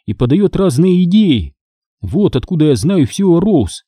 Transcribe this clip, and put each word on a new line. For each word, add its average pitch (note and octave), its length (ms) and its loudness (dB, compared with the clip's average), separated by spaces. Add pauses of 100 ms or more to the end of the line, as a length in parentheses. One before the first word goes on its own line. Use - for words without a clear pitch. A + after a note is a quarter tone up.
и - 80 -6
подаёт D#3 420 0
разные F3+ 480 2
идеи. F3 520 0 (460)
Вот C#3+ 340 -2
откуда D3+ 300 -2
я D3 100 2
знаю D3 320 0
всё G3 240 -2
о E3+ 80 2
Роуз. F3 480 -2